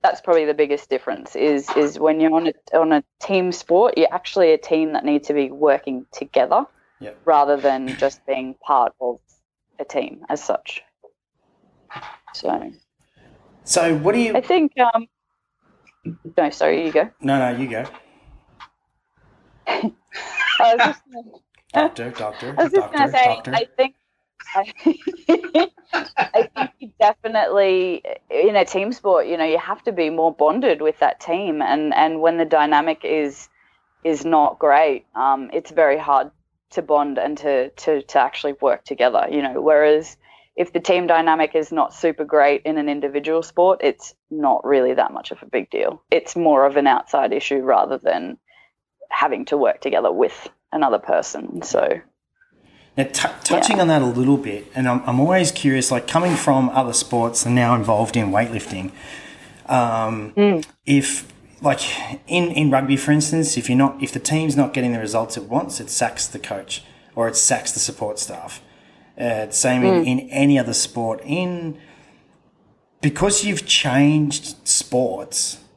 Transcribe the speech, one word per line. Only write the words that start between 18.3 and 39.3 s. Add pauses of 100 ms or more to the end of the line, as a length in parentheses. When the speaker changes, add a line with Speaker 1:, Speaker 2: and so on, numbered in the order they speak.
Speaker 1:
<laughs>
I (840)
was
just (100)
gonna (480)
Speaker 2:
Doctor,
doctor,
Speaker 1:
I
was
just (160)
Speaker 2:
doctor,
Speaker 1:
gonna
say,
Speaker 2:
doctor.
Speaker 1:
I (100)
think, (600)
I, (240)
<laughs>
I
think
you
definitely, (280)
in
a
team
sport,
you
know,
you
have
to
be
more
bonded
with
that
team,
and,
and
when
the
dynamic
is, (560)
is
not
great, (100)
um,
it's
very
hard (400)
to
bond
and
to,
to,
to
actually
work
together,
you